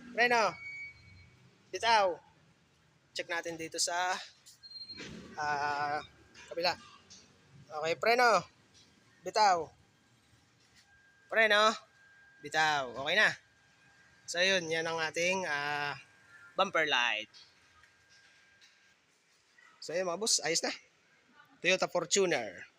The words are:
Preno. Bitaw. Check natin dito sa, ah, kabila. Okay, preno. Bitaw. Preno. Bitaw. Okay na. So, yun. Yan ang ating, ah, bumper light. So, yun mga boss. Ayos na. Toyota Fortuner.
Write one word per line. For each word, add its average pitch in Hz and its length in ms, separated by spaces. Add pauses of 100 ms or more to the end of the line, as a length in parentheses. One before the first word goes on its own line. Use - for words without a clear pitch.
(100)
Preno. 233 400 (1200)
Bitaw. 196 480 (960)
Check 170 160
natin 165 240
dito 160 240
sa, 180 320 (1300)
ah, 147 640 (480)
kabila. 170 240 (1040)
Okay, 160 160
preno. 226 480 (800)
Bitaw. 180 480 (1600)
Preno. 214 400 (720)
Bitaw. 147 480 (140)
Okay 160 100
na. 202 160 (960)
So, 170 160
yun. 185 240
Yan 165 240
ang 165 80
ating, 170 480
ah, 143 480 (640)
bumper 170 320
light. 117 400 (2500)
So, - 160
yun 180 160
mga 175 80
boss. - 240
Ayos 165 240
na. 285 80 (880)
Toyota 180 240
Fortuner. 160 800 (120)